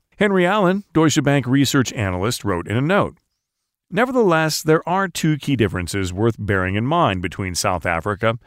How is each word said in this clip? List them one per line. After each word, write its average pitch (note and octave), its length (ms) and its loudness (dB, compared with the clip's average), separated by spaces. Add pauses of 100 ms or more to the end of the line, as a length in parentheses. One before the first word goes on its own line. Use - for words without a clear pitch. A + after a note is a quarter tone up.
(180)
Henry G3 280 2
Allen, G3 480 2
Deutsche D#3+ 280 4
Bank C#3 240 2
research C3 460 2
analyst, F#2+ 540 -4
wrote F2 240 -2
in G#2+ 80 -2
a B2+ 40 0
note, D3 360 0 (760)
Nevertheless, F#3+ 720 0
there D#3 240 2
are F#3+ 200 -2
two D#3 300 -2
key C#3 180 -2
differences F#2 580 -2
worth A2 260 0
bearing F#2+ 360 -2
in A2 100 -2
mind C3+ 360 0
between F#2 320 -6
South F2+ 320 -2
Africa G#2 600 -2